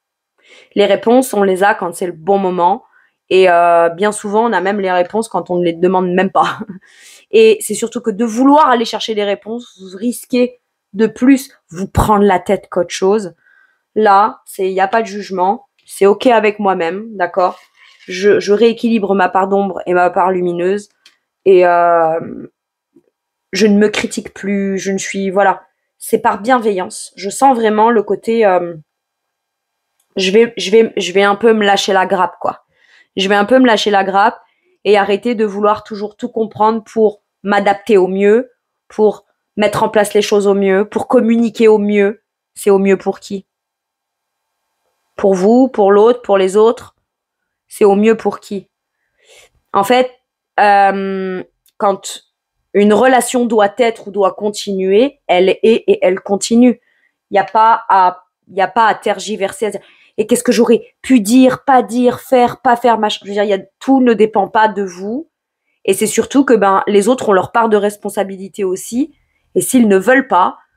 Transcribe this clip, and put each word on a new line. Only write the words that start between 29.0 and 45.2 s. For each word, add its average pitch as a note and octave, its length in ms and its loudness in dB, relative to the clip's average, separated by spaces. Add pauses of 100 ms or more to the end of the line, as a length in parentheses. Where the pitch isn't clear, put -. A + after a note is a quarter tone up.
je F#3+ 160 -2
vais, A#3 240 2
je F#3 140 -8
vais, A3+ 280 2
je F3+ 160 -6
vais G3 100 2
un G3+ 120 2
peu A3+ 180 2
me G#3+ 120 0
lâcher G3+ 260 0
la F#3+ 140 2
grappe, F#3 340 -2
quoi. - 240 -8 (540)
Je F#3+ 100 -2
vais G3+ 80 0
un G3+ 100 0
peu B3 120 2
me C4 80 4
lâcher A3 240 0
la G3 140 2
grappe G3 360 0 (460)
et G3+ 120 4
arrêter G3+ 360 -2
de A3 120 -2
vouloir G#3 380 -2
toujours G#3 320 -12
tout B3 140 -12
comprendre A3 540 -4
pour G#3+ 400 -2 (180)
m'adapter G3+ 560 0
au F#3 100 2
mieux, G3+ 440 0 (360)
pour G#3+ 380 -2 (320)
mettre G#3 240 -2
en G#3+ 80 0
place G#3 240 0
les G#3 80 2
choses G3+ 240 0
au G3+ 80 2
mieux, G3 340 0
pour G#3 200 -6
communiquer A#3 600 0
au G#3+ 120 4
mieux. G#3 420 -2 (320)
C'est - 160 -4
au G3 80 4
mieux G3 200 2
pour F#3+ 220 -8
qui ? G3 280 -14 (1700)
Pour G3 180 0